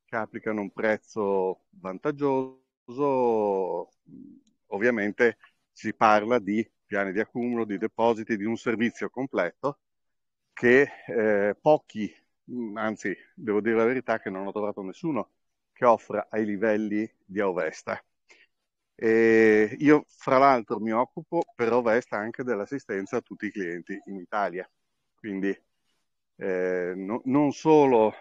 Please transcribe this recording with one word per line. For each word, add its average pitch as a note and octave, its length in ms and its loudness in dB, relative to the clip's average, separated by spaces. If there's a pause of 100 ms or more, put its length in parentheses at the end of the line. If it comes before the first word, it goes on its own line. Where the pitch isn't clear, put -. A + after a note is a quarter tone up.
che - 100 -12
applicano A2 460 -6
un G2 100 -10
prezzo G2 1000 -2
vantaggioso. B2 2250 -4 (760)
Ovviamente A2 720 0 (340)
si - 220 -8
parla A2 460 4
di G#2 280 -2 (180)
piani G2 260 -4
di F#2+ 80 -2
accumulo, A#2+ 460 -4
di G2+ 120 -4
depositi, A2 600 0
di G2 80 -6
un A2+ 120 -2
servizio A2 520 -2
completo B2 680 -4 (760)
che, C3 360 4 (180)
eh, G#2 520 0
pochi, D3 520 0 (400)
mm, A2+ 260 -10
anzi G#2+ 380 -6 (200)
devo G#2 260 -2
dire A2+ 160 0
la A2+ 80 4
verità A#2+ 340 -2
che - 100 -10
non F#2+ 180 -8
ho F#2+ 40 -8
trovato G#2 320 -8
nessuno A2 480 -8 (420)
che - 120 -4
offra G#2+ 440 2
ai A2 160 -2
livelli G#2+ 640 -2 (160)
di F#2+ 140 -6
Ovesta. F2+ 640 -4 (920)
E A2+ 840 4
io D3 280 4
fra - 320 0
l'altro B2+ 400 4
mi A2 120 -4
occupo D#3+ 520 -4 (120)
per A#2 180 0
Ovesta A#2+ 440 0
anche A2 260 -8
dell'assistenza G#2 760 -6
a A2+ 40 -2
tutti - 240 -12
i G2 60 -6
clienti F2+ 540 -10
in G2 120 -14
Italia, F#2 500 -6 (480)
quindi, G2 400 -6 (840)
eh, F#2 580 -4
no, F#2+ 300 -8
non C#3 260 2
solo C3+ 680 4